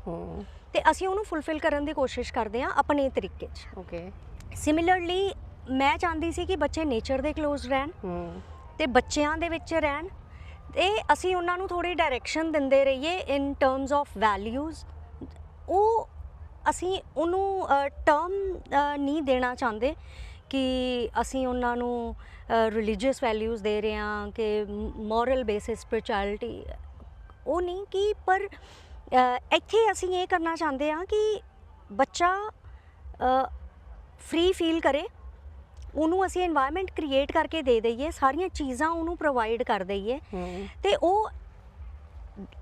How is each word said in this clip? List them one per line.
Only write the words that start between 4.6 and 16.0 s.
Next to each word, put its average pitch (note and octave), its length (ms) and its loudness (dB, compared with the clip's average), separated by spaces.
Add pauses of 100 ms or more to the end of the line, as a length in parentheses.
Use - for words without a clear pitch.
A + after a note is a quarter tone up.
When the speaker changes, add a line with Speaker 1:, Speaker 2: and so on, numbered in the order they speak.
Speaker 2:
Similarly, F4+ 680 2 (320)
ਮੈਂ C#4 280 4
ਚਾਹੁੰਦੀ E4 340 0
ਸੀ F4 140 -2
ਕਿ F#4 100 0
ਬੱਚੇ D#4 300 0
ਨੇਚਰ C4 360 0
ਦੇ D4 120 0
ਕਲੋਜ਼ C#4+ 360 -2
ਰਹਿਣ C4+ 200 0 (140)
Speaker 1:
ਹੂੰ। F3 380 -6 (360)
Speaker 2:
ਤੇ D#4 80 2
ਬੱਚਿਆਂ D4 520 4
ਦੇ E4 120 -2
ਵਿੱਚ E4 240 -4
ਰਹਿਣ, D4+ 340 0 (680)
ਤੇ G4 260 2 (120)
ਅਸੀਂ F4+ 220 0
ਉਹਨਾਂ F4+ 220 0
ਨੂੰ F#4+ 100 -4
ਥੋੜ੍ਹੀ F4 260 -2
ਡਾਇਰੈਕਸ਼ਨ D#4 580 0
ਦਿੰਦੇ C4+ 340 4
ਰਹੀਏ C#4+ 340 0 (180)
in C#4 60 0
terms C4+ 460 2 (120)
of C#4 60 -4 (120)
values। A3 680 0 (800)
ਉਹ G#4+ 400 4 (600)